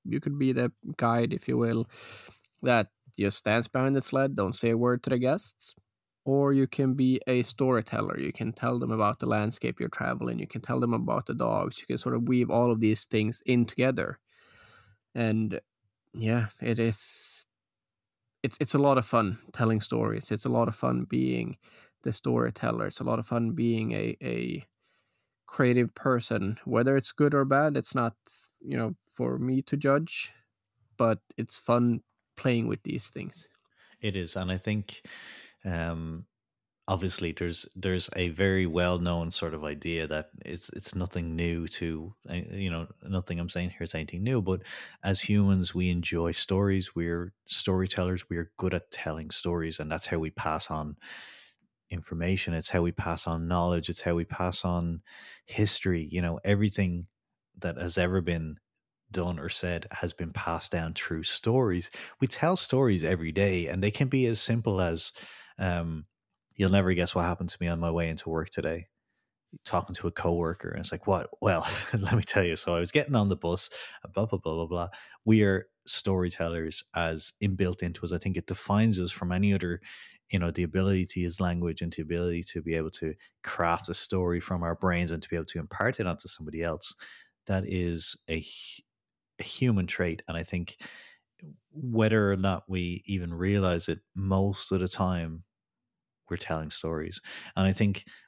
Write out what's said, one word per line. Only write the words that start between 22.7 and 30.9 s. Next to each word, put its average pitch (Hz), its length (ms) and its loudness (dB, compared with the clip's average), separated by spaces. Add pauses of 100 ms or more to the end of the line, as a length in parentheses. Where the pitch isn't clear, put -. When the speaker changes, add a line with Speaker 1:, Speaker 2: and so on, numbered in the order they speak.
Speaker 1:
It's - 140 -8
a 117 40 -8
lot 117 140 0
of 117 80 -4
fun 117 280 0
being 117 400 0
a, 110 280 -2
a - 420 -4 (840)
creative 123 480 4
person. 117 680 0
Whether 127 320 4
it's - 140 -2
good 147 220 4
or 139 120 4
bad, 143 300 4
it's - 200 -4
not, 117 180 0 (480)
you 135 160 -4
know, 117 160 -2 (160)
for 123 300 -4
me 131 240 0
to - 120 -2
judge, 143 560 2 (640)